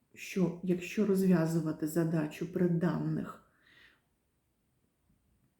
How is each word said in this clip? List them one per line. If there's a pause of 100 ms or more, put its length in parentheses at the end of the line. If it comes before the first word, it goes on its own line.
(120)
що,
якщо
розв'язувати
задачу
при
даних, (2000)